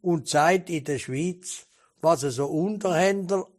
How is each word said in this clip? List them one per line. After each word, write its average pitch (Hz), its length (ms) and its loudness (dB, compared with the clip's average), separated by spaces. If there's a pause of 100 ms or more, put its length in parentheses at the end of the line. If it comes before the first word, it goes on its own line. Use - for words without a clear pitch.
und 170 280 -2
sagt 175 420 4
in 151 140 -4
der 143 140 -2
Schweiz, 175 680 -6 (340)
was 156 220 2
er 143 80 -2
so 131 160 -2
Unterhändler 190 1000 0 (120)